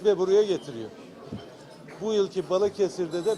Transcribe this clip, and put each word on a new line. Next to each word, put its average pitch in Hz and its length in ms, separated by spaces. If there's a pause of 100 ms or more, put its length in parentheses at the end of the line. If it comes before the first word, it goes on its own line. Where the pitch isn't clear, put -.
ve 202 140
buraya 190 240
getiriyor. 131 480 (1080)
Bu 220 120
yılki 190 380
Balıkesir'de 180 760
de 214 140